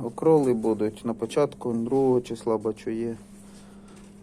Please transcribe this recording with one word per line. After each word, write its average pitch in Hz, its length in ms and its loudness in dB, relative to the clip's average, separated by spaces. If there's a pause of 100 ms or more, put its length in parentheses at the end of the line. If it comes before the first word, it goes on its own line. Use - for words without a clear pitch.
окроли 135 500 4
будуть, 110 520 -2
на 117 80 -2
початку 123 600 -2
другого 127 480 2
числа, 113 360 -4
бачу, 107 320 -4
є. 113 280 -4 (1040)